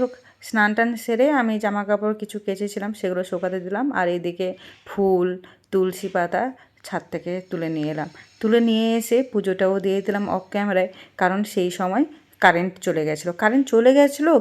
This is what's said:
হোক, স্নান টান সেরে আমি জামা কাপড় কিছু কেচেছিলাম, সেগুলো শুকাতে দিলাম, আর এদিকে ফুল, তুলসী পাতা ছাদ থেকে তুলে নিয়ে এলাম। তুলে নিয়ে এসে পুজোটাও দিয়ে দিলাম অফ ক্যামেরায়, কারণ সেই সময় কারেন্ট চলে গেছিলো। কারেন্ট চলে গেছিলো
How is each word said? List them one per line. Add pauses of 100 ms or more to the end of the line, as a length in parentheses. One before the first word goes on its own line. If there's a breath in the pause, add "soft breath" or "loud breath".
হোক, (340 soft breath)
স্নান
টান (140)
সেরে (140)
আমি (100)
জামা
কাপড়
কিছু (100)
কেচেছিলাম, (100)
সেগুলো
শুকাতে
দিলাম, (120)
আর (100)
এদিকে (420 loud breath)
ফুল, (440 loud breath)
তুলসী
পাতা (440 soft breath)
ছাদ (100)
থেকে (180)
তুলে
নিয়ে
এলাম। (320 loud breath)
তুলে (100)
নিয়ে (140)
এসে (160)
পুজোটাও (100)
দিয়ে
দিলাম (120)
অফ (100)
ক্যামেরায়, (300 loud breath)
কারণ (120)
সেই
সময় (400 loud breath)
কারেন্ট (120)
চলে
গেছিলো। (100)
কারেন্ট
চলে
গেছিলো